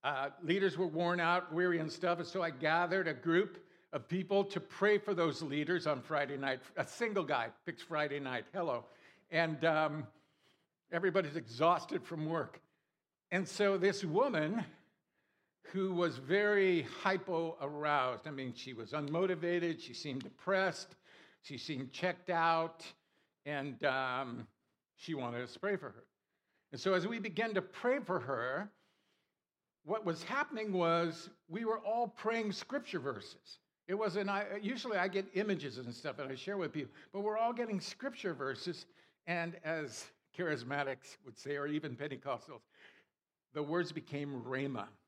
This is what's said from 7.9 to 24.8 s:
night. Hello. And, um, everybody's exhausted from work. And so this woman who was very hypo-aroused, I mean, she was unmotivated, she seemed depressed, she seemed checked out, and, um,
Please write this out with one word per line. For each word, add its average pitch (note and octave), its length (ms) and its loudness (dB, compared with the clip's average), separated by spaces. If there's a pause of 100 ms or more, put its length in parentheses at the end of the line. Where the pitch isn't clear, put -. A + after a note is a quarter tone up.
night. B2+ 360 -4
Hello. D3+ 320 -2 (440)
And, D#3+ 360 2
um, D#3 400 4 (840)
everybody's E3+ 460 2
exhausted D3 680 2
from D#3 220 -6
work. D#3 380 -4 (680)
And F3+ 140 2
so G3 300 4
this F#3+ 260 4
woman F#3 600 2 (1080)
who F#3+ 200 0
was F3 240 2
very F#3+ 680 4 (200)
hypo-aroused, D3+ 1200 0
I D#3 40 -8
mean, C3 240 -6
she - 180 -12
was A2 200 -10
unmotivated, E3+ 840 0
she C#3 140 -14
seemed C#3 300 -6
depressed, - 720 -2 (460)
she C3+ 160 -12
seemed C3+ 340 -6
checked F3+ 380 -2
out, E3 600 2 (540)
and, C#3+ 400 -4
um, C3 640 0 (480)